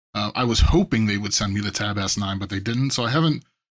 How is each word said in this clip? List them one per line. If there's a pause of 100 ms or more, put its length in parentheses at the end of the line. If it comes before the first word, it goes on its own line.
(140)
Uh,
I
was
hoping
they
would
send
me
the
Tab
S
nine,
but
they
didn't.
So
I
haven't, (320)